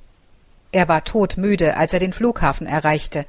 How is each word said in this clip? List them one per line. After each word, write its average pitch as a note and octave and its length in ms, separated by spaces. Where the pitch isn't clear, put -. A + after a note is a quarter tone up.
Er F3+ 160
war D#3+ 160
todmüde, F#3 760
als D#3+ 160
er F3+ 40
den F#3 140
Flughafen A3 540
erreichte. D3+ 640